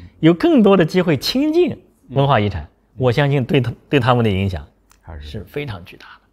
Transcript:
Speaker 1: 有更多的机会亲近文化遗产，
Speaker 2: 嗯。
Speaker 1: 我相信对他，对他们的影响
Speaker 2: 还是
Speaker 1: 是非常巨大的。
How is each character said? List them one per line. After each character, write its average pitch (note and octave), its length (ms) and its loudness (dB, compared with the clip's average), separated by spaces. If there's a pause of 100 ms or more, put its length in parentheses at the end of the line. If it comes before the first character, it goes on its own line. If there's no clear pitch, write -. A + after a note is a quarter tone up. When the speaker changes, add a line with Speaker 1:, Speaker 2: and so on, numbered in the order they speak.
(200)
Speaker 1:
有 D#3+ 140 4
更 C#4+ 280 2
多 G3 140 4
的 F3+ 80 4
机 F3+ 180 -2
会 E3 140 0
亲 D4 380 -2
近 E4+ 280 0 (280)
文 C3+ 180 0
化 C3 120 2
遗 G#2 100 0
产， E2 140 -8
Speaker 2:
嗯。 - 60 -20 (280)
Speaker 1:
我 B2+ 140 0
相 C#3+ 200 0
信 C#3 140 -2
对 D3 160 2
他， A#2 120 -4 (140)
对 D3 140 0
他 B2 120 2
们 A#2+ 120 0
的 A2 40 0
影 F#2+ 200 -2
响 D#2 180 -10 (340)
Speaker 2:
还 E2 160 -20
是 D2 80 -18
Speaker 1:
是 F2 200 -14
非 D3 200 -10
常 G2 200 -12
巨 - 100 -20
大 - 100 -20
的。 - 160 -20 (120)